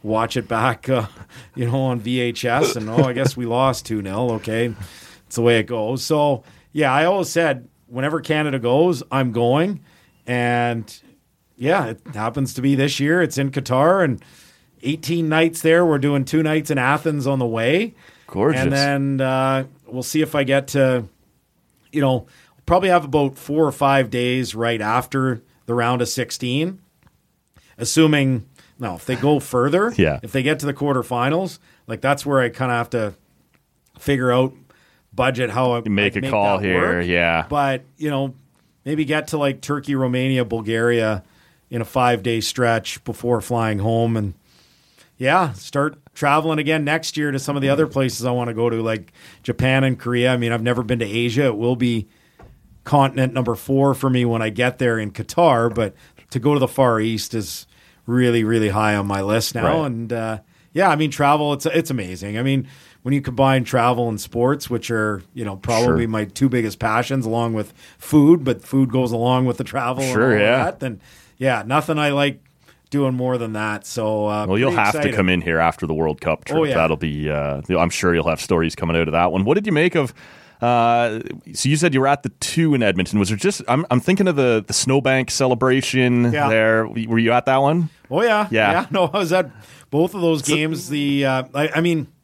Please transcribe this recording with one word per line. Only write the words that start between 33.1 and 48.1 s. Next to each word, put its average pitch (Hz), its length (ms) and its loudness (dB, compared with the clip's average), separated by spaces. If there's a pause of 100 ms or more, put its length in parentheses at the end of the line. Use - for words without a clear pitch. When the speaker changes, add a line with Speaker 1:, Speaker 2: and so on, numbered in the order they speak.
Speaker 1:
figure 127 340 0
out 131 220 2 (600)
budget, 127 360 -2
how 123 220 0
I 117 120 -2
Speaker 2:
You 107 60 -4
make 101 260 0
Speaker 1:
I - 20 -2
Speaker 2:
a 110 40 -4
Speaker 1:
make 135 80 -6
Speaker 2:
call 101 280 2
Speaker 1:
that 101 60 -4
Speaker 2:
here, 90 160 2 (180)
Speaker 1:
work. 87 80 -2
Speaker 2:
yeah. 85 420 2
Speaker 1:
But, 139 340 -2 (140)
you 151 140 -4
know, 135 240 -4 (500)
maybe 151 200 -2
get 147 240 -2
to, 160 100 -4
like, 139 220 -2
Turkey, 143 340 -4
Romania, 127 500 0
Bulgaria 113 800 0 (480)
in 120 100 -4
a 107 40 -4
five-day 120 560 0
stretch 113 640 -2
before 120 360 -2
flying 110 380 -2
home, 113 380 0
and, 101 180 -4 (840)
yeah, 147 360 0
start 143 440 -4 (180)
traveling 151 440 2
again 151 260 -2
next 160 320 -4
year 151 140 -2
to 135 80 -2
some 143 180 -4
of 139 60 -2
the 139 80 0
other 143 160 2
places 131 400 -2